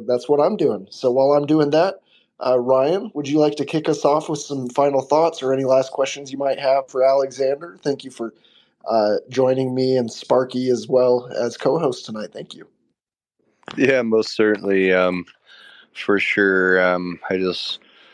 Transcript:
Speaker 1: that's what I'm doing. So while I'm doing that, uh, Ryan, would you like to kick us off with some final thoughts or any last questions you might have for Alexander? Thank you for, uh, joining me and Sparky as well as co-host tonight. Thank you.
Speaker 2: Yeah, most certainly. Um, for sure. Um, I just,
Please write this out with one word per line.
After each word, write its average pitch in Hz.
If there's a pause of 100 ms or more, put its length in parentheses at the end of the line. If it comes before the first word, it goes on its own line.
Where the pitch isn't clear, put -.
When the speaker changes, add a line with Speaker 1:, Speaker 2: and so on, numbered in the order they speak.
Speaker 1:
that's 123
what 143
I'm 185
doing. 110
So 127
while 135
I'm 147
doing 147
that, 165 (480)
uh, 127
Ryan, 139
would 143
you 151
like 151
to 139
kick 156
us 151
off 156
with 151
some 131
final 139
thoughts 160
or 131
any 135
last 131
questions 135
you 135
might 135
have 135
for 131
Alexander? 135
Thank 139
you 131
for, 113 (520)
uh, 107 (120)
joining 131
me 131
and 117
Sparky 127
as 110
well 123
as 117
co-host 135
tonight. 107
Thank -
you. - (1080)
Speaker 2:
Yeah, 131
most 110
certainly. 98
Um, 90 (680)
for 101
sure. 92
Um, 90 (100)
I 95
just, 92 (340)